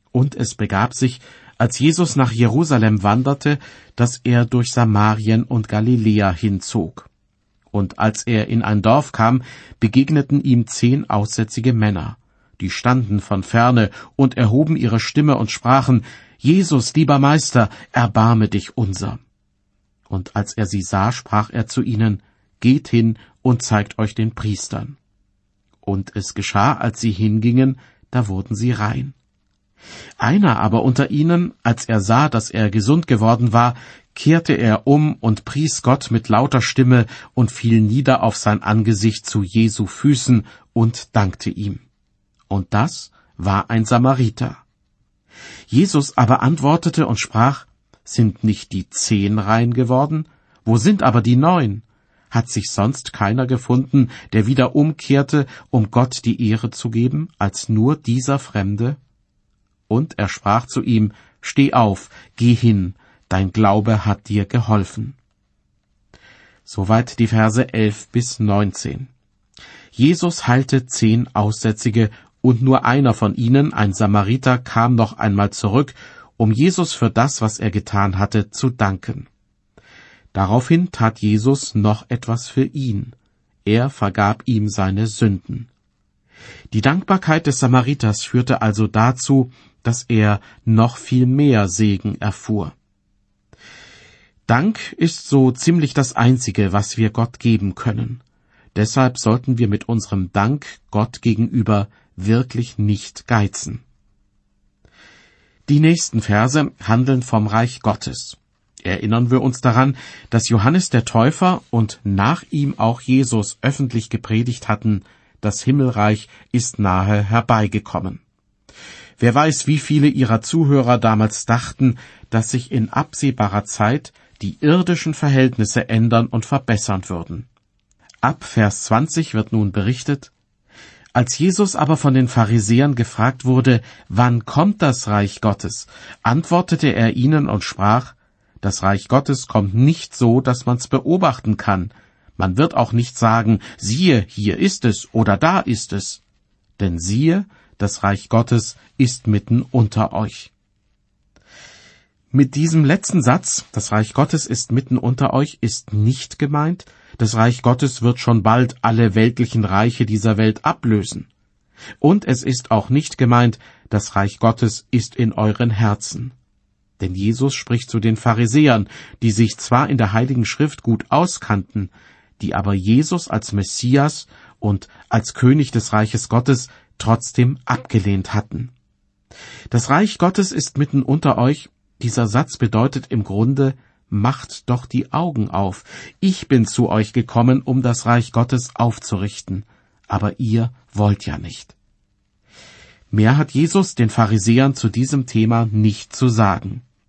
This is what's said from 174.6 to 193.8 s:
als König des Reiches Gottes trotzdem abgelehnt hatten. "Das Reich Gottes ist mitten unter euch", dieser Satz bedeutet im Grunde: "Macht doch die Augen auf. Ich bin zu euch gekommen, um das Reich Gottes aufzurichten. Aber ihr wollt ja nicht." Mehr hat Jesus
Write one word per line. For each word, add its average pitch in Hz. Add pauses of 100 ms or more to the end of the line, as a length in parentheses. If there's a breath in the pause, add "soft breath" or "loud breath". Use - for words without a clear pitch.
als -
König 135
des -
Reiches 107
Gottes 123 (280 soft breath)
trotzdem -
abgelehnt 101
hatten. 113 (1000 loud breath)
"Das 120
Reich 202
Gottes 185
ist -
mitten 143
unter 143
euch", 131 (320)
dieser 117
Satz 123
bedeutet 120
im 110
Grunde: 131 (340 soft breath)
"Macht 117
doch 123
die -
Augen 143
auf. 95 (360 loud breath)
Ich 190
bin 117
zu -
euch 107
gekommen, 123
um 131
das 120
Reich 120
Gottes 123
aufzurichten. 101 (420)
Aber 101
ihr 117 (200 soft breath)
wollt 104
ja 78
nicht." - (1400 soft breath)
Mehr 107
hat 151
Jesus 165